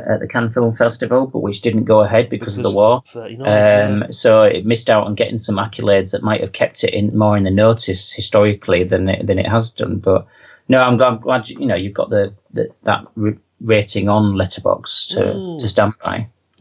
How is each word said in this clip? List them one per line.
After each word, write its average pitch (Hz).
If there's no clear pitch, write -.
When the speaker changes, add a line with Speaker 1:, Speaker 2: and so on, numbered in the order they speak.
Speaker 1:
at -
the -
Cannes 117
Film 117
Festival, 120
but 120
which 101
didn't 110
go 107
ahead 113
because 104
of 123
the 104
Speaker 2:
Because 98
Speaker 1:
war. 113
Speaker 2:
thirty-nine, 104
Speaker 1:
Um, 104
Speaker 2:
yeah. -
Speaker 1:
so 110
it 98
missed 117
out 107
on 104
getting 113
some 107
accolades 101
that -
might 107
have 98
kept -
it -
in 104
more 107
in 98
the 92
notice 104
historically 101
than 92
it, 95
than 95
it -
has 113
done. -
But 95
no, 131
I'm, 123
I'm 120
glad, 127
you 143
know, 104
you've 98
got -
the, 101
the, -
that -
re-, 107
rating 104
on 104
Letterboxd -
to, -
Speaker 2:
Ooh. 180
Speaker 1:
to 120
stand 104
by. 95